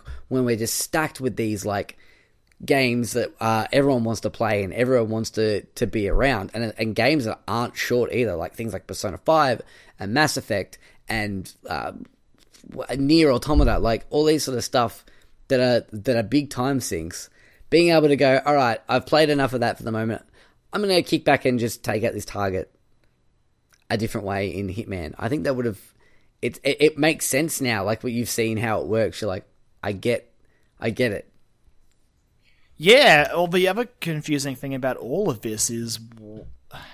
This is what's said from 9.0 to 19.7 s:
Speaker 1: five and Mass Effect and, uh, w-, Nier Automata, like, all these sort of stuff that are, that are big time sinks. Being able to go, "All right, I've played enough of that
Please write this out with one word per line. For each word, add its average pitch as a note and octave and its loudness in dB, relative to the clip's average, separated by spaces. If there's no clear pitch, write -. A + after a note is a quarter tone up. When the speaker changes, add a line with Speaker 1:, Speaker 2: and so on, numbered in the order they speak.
Speaker 1:
five D3 2
and G2 -6
Mass C#3+ 2
Effect G2+ -6
and, G#2 -6
uh, D2+ -6
w-, - -8
Nier D3+ 4
Automata, A#2+ 4
like, A2 0
all D3+ 2
these D3+ 2
sort C3 -6
of A2 -6
stuff - -2
that C3+ 4
are, A#2+ 2
that A2+ -2
are A#2 0
big C3 0
time C3 -2
sinks. E2 -8
Being E3+ 6
able D#3 6
to C#3+ 6
go, C3+ 4
"All D3 4
right, A#2+ 2
I've B2 2
played D#3 4
enough C#3 2
of B2+ -2
that A2+ 0